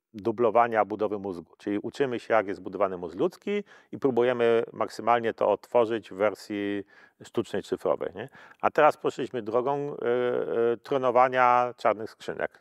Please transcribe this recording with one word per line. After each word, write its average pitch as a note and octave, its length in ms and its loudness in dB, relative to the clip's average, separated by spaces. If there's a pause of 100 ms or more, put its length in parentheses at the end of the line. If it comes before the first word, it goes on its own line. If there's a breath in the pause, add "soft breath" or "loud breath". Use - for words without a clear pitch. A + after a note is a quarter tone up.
(140)
dublowania A2 680 2
budowy G#2 340 -2
mózgu, F#2 400 -10
czyli G2+ 200 -2
uczymy A#2+ 420 -4
się, - 140 -2
jak G#2+ 120 2
jest F#2+ 140 -8
zbudowany F#2+ 380 -2
mózg F2 200 -8
ludzki G3+ 460 -4 (280 loud breath)
i - 60 -12
próbujemy A#2+ 760 2
maksymalnie A2+ 600 0
to G#2 160 2
odtworzyć A2 600 0
w - 40 -14
wersji G2+ 680 -2 (400 soft breath)
sztucznej, G#2+ 380 -4
cyfrowej, - 520 -2
nie? A2 140 -12 (320 loud breath)
A G#2+ 100 2
teraz D3+ 260 4
poszliśmy B2+ 460 -6
drogą, A#2+ 340 -2
e, C#3+ 300 -8 (680)
e, A#2 40 -2
trenowania B2 1000 2
czarnych G#2+ 340 -2
skrzynek, - 500 -8